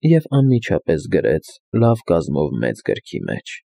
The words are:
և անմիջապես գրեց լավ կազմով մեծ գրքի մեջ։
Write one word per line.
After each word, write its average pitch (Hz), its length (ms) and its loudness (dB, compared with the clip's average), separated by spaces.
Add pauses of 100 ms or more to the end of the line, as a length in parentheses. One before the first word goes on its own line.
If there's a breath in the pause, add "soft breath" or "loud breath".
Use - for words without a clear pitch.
և 160 260 4
անմիջապես 120 800 0
գրեց - 440 0 (320)
լավ 117 200 2
կազմով 73 540 -2
մեծ 58 260 -4
գրքի - 380 -6
մեջ։ - 320 -10 (100)